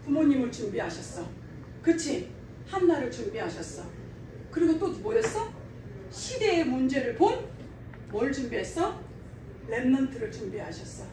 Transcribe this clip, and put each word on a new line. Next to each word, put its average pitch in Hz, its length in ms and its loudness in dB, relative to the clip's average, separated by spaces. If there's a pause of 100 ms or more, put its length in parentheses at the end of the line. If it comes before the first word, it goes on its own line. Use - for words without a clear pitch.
부모님을 277 480 4
준비하셨어. - 720 -4 (560)
그치? 320 500 2 (360)
한나를 330 440 4
준비하셨어. - 720 -6 (640)
그리고 320 300 6
또 392 80 2 (120)
뭐였어? 440 520 2 (580)
시대의 392 560 2
문제를 254 500 2
본, 440 300 6 (640)
뭘 233 220 2
준비했어? 269 680 -2 (720)
렘넌트를 254 600 2
준비하셨어. - 800 -8